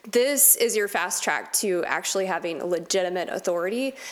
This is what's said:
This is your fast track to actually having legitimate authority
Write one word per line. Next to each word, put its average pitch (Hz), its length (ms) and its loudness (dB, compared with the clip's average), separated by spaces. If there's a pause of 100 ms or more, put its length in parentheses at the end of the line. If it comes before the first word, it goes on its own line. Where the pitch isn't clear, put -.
(100)
This 254 460 4
is 220 200 2
your 202 120 2
fast 180 360 -2
track 147 300 -2
to 180 320 0
actually 185 400 -2
having 170 360 -4
legitimate 180 640 0
authority 196 680 -2 (180)